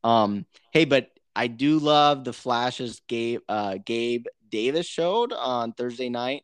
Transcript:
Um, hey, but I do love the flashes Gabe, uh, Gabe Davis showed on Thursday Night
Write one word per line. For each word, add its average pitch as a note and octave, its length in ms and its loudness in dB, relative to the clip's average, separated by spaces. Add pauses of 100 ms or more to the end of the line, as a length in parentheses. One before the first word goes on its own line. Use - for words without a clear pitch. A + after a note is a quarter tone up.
Um, G#2+ 420 2 (260)
hey, D#3 140 6
but C3+ 240 2 (260)
I A#2+ 120 -2
do C#3 320 2
love D3 440 4
the B2 100 -6
flashes B2 760 -4
Gabe, A#2 400 -4
uh, G#2 360 -2
Gabe A#2 420 -2 (240)
Davis C3 360 -2
showed G#3 460 -2
on A#2+ 420 -4
Thursday B2 360 -6
Night B2 340 -4